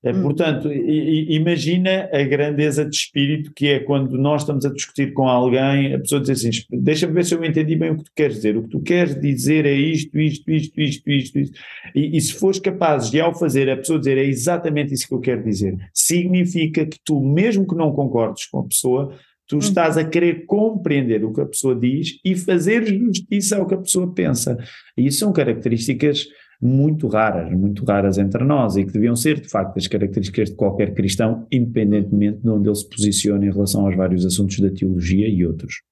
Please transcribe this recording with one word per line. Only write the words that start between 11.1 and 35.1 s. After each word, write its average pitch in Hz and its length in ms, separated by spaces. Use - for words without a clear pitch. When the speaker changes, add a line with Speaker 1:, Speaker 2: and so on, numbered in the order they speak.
Speaker 1:
isto." 139 200
E, 151 220
e - 40
se - 140
fores 190 240
capazes 156 500
de, 139 100
ao 165 140
fazer, 139 340
a 131 100
pessoa 160 200
dizer, 135 220
"É 139 60
exatamente 147 680
isso - 140
que - 80
eu 123 40
quero 117 240
dizer", 98 320
significa 175 920
que 156 180
tu, 151 160
mesmo 185 480
que 175 80
não 160 160
concordes 117 540
com 139 140
a 123 80
pessoa, 135 440
tu 143 80
Speaker 2:
Uhum. 147 40
Speaker 1:
estás 170 380
a 160 60
querer 170 420
compreender 156 800
o 110 80
que 143 80
a 143 60
pessoa 131 280
diz 131 480
e 190 120
fazer 190 500
justiça 202 720
ao 185 80
que 185 80
a 185 60
pessoa 180 340
pensa. 135 420
E 127 100
isso 139 120
são 208 140
características 120 960
muito 143 420
raras, 98 460
muito 101 320
raras 101 320
entre 101 260
nós 131 320
e 98 80
que 95 80
deviam 117 240
ser, 151 240
de - 80
facto, 95 300
as 92 100
características 104 640
de - 60
qualquer 98 380
cristão, 110 580
independentemente 104 920
de 113 80
onde 104 180
ele 104 80
se - 140
posicione 101 580
em 98 40
relação 101 340
aos 92 100
vários 92 300
assuntos 95 340
da 95 120
teologia 92 560